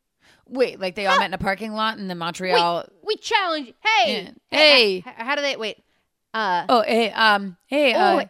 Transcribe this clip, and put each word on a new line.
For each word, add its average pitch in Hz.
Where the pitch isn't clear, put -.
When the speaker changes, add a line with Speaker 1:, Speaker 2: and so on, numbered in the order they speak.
Speaker 1:
Wait, 240
like, 185
they 202
all 190
Speaker 2:
Huh. 190
Speaker 1:
met 202
in 165
a 185
parking 196
lot 220
and 202
then 175
Montreal 170
Speaker 2:
Wait, -
we 427
challenge. 339
Hey. 349
Speaker 1:
Yeah. -
Speaker 2:
Hey, 254
Speaker 1:
Hey. 262
Speaker 2:
h-, 175
h-, 247
how 254
do 285
they, 277
wait. 214
Uh, 185
Speaker 1:
Oh, 240
hey, 220
um, 202
hey, 269
Speaker 2:
oh, -
Speaker 1:
uh, 262